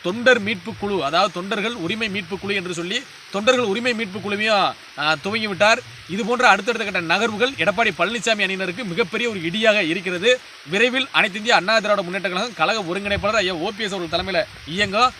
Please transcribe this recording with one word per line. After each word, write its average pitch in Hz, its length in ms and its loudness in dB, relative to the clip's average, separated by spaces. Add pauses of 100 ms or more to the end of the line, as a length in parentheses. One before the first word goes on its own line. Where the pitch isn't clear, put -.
தொண்டர் 233 360 4
மீட்பு 202 400 -6
குழு, 202 240 -2
அதாவது 170 300 2
தொண்டர்கள் 202 400 -4
உரிமை 220 360 -4
மீட்பு 190 300 -6
குழு 202 160 -4
என்று 180 180 -4
சொல்லி 180 300 -4 (280)
தொண்டர்கள் 247 340 2
உரிமை 233 280 0
மீட்பு 214 260 -6
குழுவையும், 202 540 0 (240)
ஆ, 151 260 0
துவங்கிவிட்டார். 208 540 2 (320)
இது 196 160 -2
போன்ற 240 220 2
அடுத்தடுத்த 214 440 2
கட்ட 185 100 -2
நகர்வுகள் 208 500 0
எடப்பாடி 202 460 2
பழனிசாமி 214 460 0
அணியினருக்கு 190 400 -2
மிகப்பெரிய 214 460 -2
ஒரு 202 100 -6
இடியாக 208 480 2
இருக்கிறது. 185 520 0 (300)
விரைவில் 247 420 2
அனைத்து 185 260 2
இந்திய 220 180 2
அண்ணா 196 240 4
திராவிட 202 220 2
முன்னேற்ற 180 280 -4
கழகம் 196 240 -4
கழக 190 280 0
ஒருங்கிணைப்பாளர் 196 540 -2
ஐயா 190 180 2
ஓ 170 240 -4
பி 226 60 -4
எஸ் 196 100 -4
அவர்கள் 170 260 -4
தலைமையில 185 240 0 (240)
இயங்கும். 202 520 2